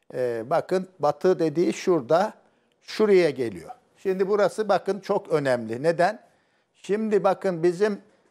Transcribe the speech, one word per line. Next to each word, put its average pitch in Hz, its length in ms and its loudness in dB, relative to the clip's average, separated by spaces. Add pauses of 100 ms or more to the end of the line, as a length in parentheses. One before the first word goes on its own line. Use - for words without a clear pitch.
(140)
e, 120 360 -4
bakın 180 380 -2 (120)
batı 165 400 2
dediği 160 340 0
şurada, 170 600 0 (480)
şuraya 190 480 4
geliyor. 117 420 -6 (260)
Şimdi 190 300 -2
burası 202 420 0
bakın 190 300 0
çok 196 300 -4
önemli. 123 540 -2
Neden? 170 360 0 (540)
Şimdi 208 500 -2
bakın 185 400 0
bizim, 196 380 0 (300)